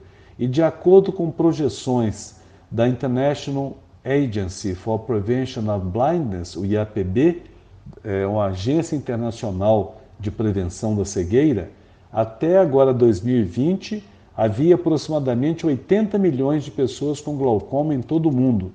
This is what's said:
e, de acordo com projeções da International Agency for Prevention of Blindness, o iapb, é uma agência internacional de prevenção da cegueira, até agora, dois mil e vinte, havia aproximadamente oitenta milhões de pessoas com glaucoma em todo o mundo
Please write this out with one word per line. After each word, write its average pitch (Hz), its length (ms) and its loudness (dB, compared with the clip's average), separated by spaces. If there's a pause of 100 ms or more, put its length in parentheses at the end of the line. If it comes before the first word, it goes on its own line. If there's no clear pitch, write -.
(380)
e, 120 80 -2
de 127 160 0
acordo 180 500 6
com 170 180 -4
projeções 127 1040 -2 (340)
da 117 180 2
International 139 880 -2 (280)
Agency 107 720 -2
for 110 260 -4
Prevention 123 600 -2 (120)
of 95 120 -4
Blindness, 110 680 -2
o 92 100 -6
iapb, 107 800 0 (600)
é 98 200 -2
uma 104 220 0
agência 120 480 -2
internacional 110 1040 -2 (200)
de 104 100 -6
prevenção 101 640 -2
da 101 100 0
cegueira, 101 680 0 (420)
até 131 440 0
agora, 135 380 4
dois 117 260 4
mil 120 200 2
e - 20 4
vinte, 175 600 -2 (340)
havia 117 400 4
aproximadamente 151 880 0
oitenta 202 520 0
milhões 143 460 0
de 135 60 -16
pessoas 143 500 -4
com 147 160 -8
glaucoma 135 580 0
em 127 60 -2
todo 160 280 0
o 143 40 0
mundo 123 420 0